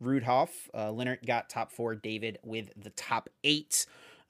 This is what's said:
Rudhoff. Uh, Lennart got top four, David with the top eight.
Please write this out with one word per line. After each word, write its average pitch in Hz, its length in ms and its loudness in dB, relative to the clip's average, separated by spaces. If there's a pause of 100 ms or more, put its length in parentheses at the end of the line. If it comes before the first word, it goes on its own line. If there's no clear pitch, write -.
Rudhoff. 127 720 2
Uh, 107 160 -2
Lennart 123 360 -2
got 117 220 2
top 113 220 -4
four, 117 240 -2
David 107 480 -4
with 113 340 -6
the 107 140 -14
top - 380 -2 (160)
eight. 151 420 2 (440)